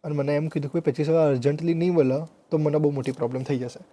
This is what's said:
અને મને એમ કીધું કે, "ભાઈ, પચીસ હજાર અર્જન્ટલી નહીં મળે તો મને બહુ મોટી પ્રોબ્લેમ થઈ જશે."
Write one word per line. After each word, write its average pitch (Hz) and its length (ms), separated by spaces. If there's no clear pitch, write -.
અને 151 120
મને 143 200
એમ 151 120
કીધું 143 240
કે, 170 80
"ભાઈ, 160 120
પચીસ 147 180
હજાર 160 200
અર્જન્ટલી 147 440
નહીં 170 200
મળે 139 280
તો 165 60
મને 151 200
બહુ 151 140
મોટી 135 200
પ્રોબ્લેમ 127 320
થઈ 131 160
જશે." 123 340